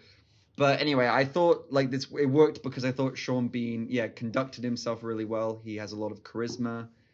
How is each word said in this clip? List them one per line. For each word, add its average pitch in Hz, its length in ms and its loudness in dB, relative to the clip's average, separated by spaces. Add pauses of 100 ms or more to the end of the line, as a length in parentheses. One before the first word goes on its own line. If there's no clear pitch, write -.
(580)
but 139 240 4
anyway, 135 260 4
I 120 160 4
thought, 165 460 4
like, 135 200 2
this, 135 180 -4 (120)
it 143 60 4
worked 151 380 6
because 131 200 -6
I 127 80 0
thought 131 260 -2
Sean 127 300 -2
Bean, 117 420 -4
yeah, 120 200 0
conducted 120 560 -4
himself 117 380 -4
really 110 220 -4
well. 110 380 -4
He 110 140 -8
has 107 160 -8
a - 20 -10
lot 104 160 -6
of 101 120 -14
charisma. 117 680 -6 (240)